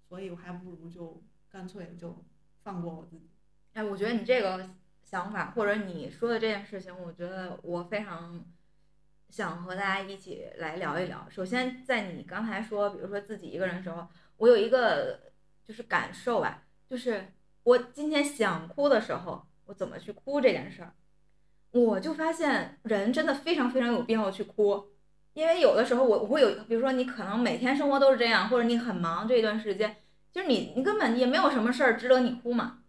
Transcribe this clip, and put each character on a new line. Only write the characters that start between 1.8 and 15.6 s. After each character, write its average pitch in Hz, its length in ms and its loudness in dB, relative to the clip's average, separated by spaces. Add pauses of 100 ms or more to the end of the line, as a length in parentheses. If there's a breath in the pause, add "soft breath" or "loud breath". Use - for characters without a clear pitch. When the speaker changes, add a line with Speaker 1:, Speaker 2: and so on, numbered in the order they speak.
Speaker 1:
就 170 240 -16 (400)
放 180 200 -10
过 165 120 -8
我 - 120 -16
自 165 100 -20
己。 - 140 -20 (420)
Speaker 2:
哎， 220 100 -6
我 202 140 -4
觉 196 80 -4
得 233 80 -2
你 220 140 -2
这 247 160 4
个 185 260 -4 (340)
想 196 300 -8
法， 180 240 -6
或 214 80 0
者 202 100 2 (120)
你 170 240 -10
说 - 180 -4
的 226 100 0
这 226 80 -2
件 208 160 -4
事 208 160 -14
情， 185 140 -16 (100)
我 170 80 -12
觉 175 160 -12
得 185 360 -10
我 175 200 -6
非 208 220 -6
常 170 400 -14 (840)
想 175 340 -8
和 185 100 -10
大 190 60 -6
家 196 220 -2
一 196 120 -12
起 - 340 -14 (100)
来 160 180 -8
聊 165 240 -4
一 185 60 -2
聊。 - 240 -12
首 190 120 -10
先， 254 400 -4
在 208 300 -4
你 147 120 -12
刚 202 200 -8
才 208 160 -4
说， 208 300 -2
比 190 80 -14
如 185 100 -10
说 202 100 -6
自 202 200 -10
己 170 80 -16
一 - 100 -12
个 185 100 -2
人 175 100 -4
的 190 60 -10
时 185 60 -10
候， 170 180 -10 (300 soft breath)
我 220 100 4
有 240 80 12
一 220 140 4
个 214 500 2 (460)